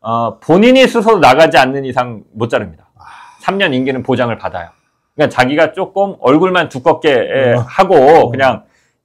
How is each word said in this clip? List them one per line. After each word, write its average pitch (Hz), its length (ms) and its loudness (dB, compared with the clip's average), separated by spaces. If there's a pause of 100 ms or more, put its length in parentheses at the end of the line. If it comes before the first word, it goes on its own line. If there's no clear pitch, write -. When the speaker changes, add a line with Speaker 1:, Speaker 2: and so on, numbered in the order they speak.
Speaker 1:
어, 113 380 -4
본인이 240 460 4
스스로 220 340 0
나가지 147 360 4
않는 135 300 0
이상 123 360 -8 (120)
못 117 160 -6
자릅니다. 101 480 -8
Speaker 2:
아. - 40 -20 (380)
Speaker 1:
삼 190 160 -6
년 190 160 -2
임기는 131 300 -4
보장을 120 340 -2
받아요. 87 320 -12 (460)
그러니까 139 200 -2
자기가 139 380 0
조금 190 480 -6
얼굴만 165 480 0
두껍게, 160 420 -2
예, 120 460 0
Speaker 2:
어. 123 100 -2
Speaker 1:
하고 190 280 -2
Speaker 2:
어. 143 360 4
Speaker 1:
그냥 127 340 -2 (400)